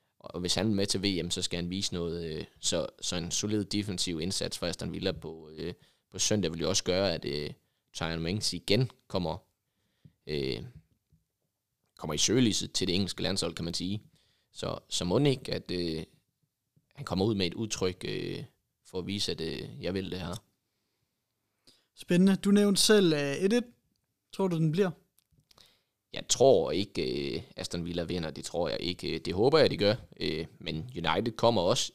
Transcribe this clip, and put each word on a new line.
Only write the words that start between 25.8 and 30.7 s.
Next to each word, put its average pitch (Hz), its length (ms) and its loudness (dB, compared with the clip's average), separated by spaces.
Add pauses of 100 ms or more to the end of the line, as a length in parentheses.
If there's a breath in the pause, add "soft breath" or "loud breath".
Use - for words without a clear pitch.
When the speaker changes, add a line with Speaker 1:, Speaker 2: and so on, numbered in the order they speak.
Speaker 1:
Jeg - 160 -10
tror 101 420 8
ikke, 71 640 -2
øh, 87 80 -6 (140)
Aston - 280 -6
Villa 85 180 -4
vinder. 82 280 -4
Det - 140 -12
tror 85 240 -2
jeg 58 120 -4
ikke. 80 380 -4
Det 82 160 -4
håber 131 240 4
jeg, 120 120 6
de 98 60 -2
gør. 101 180 4 (260)
Øh, 82 260 -2 (120)
men 80 180 -6